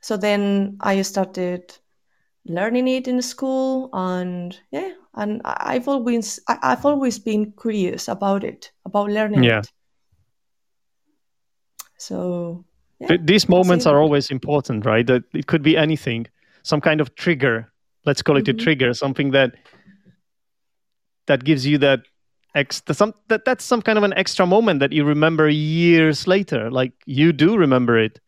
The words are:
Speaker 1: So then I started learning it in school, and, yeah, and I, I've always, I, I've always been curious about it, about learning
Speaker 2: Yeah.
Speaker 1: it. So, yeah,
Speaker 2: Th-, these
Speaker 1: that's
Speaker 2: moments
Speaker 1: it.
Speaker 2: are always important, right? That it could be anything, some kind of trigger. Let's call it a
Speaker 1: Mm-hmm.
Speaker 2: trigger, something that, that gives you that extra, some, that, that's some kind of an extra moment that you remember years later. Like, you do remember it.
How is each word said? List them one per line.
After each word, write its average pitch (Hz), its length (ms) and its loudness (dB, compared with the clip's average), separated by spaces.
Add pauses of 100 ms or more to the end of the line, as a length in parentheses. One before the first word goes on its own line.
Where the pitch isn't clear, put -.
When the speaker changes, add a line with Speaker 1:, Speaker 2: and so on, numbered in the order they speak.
Speaker 1:
So - 160 -6
then 202 640 -2
I 196 220 0
started 185 760 -6 (640)
learning 226 440 -2
it 262 200 -2
in 247 140 -2
school, 262 680 -4
and, 180 680 -6 (140)
yeah, 349 180 -8 (240)
and 208 300 -6
I, - 320 -6
I've 247 120 -4
always, 240 600 -4
I, - 140 -4
I've 131 220 -2
always 277 360 0
been 214 320 -2
curious 208 560 -4
about 196 360 -2
it, - 280 -12 (120)
about 208 260 -2
learning 208 340 2
Speaker 2:
Yeah. 113 160 2
Speaker 1:
it. 107 100 -12 (2250)
So, 180 680 -8 (340)
yeah, - 100 -14
Speaker 2:
Th-, 175 140 2
these 185 200 4
Speaker 1:
that's - 60 -4
Speaker 2:
moments 180 380 4
Speaker 1:
it. 156 40 6
Speaker 2:
are 143 100 6
always 147 300 2
important, 135 540 -4
right? 117 220 2
That 127 160 2 (100)
it 151 140 -6
could 160 160 0
be 156 140 4
anything, 147 500 -2 (360)
some 147 180 -2
kind 151 200 2
of 135 140 -4
trigger. 123 580 -2 (320)
Let's 143 180 -2
call - 140 2
it 139 120 0
a 135 40 0
Speaker 1:
Mm-hmm. 220 120 -4
Speaker 2:
trigger, 127 300 0
something 139 360 -4
that, 131 240 2 (1700)
that 131 180 0
gives 139 220 2
you 147 120 2
that 135 220 4 (540)
extra, 147 400 -4
some, 214 200 0 (140)
that, 226 160 0
that's 254 200 -2
some 233 180 -2
kind 214 160 2
of 208 60 2
an 196 100 0
extra 185 320 0
moment 190 340 4
that 139 120 0
you 147 120 2
remember 151 440 2
years 156 800 2
later. 160 440 0
Like, 131 220 -2 (140)
you 151 260 2
do 156 240 2
remember 127 420 4
it. 110 300 -2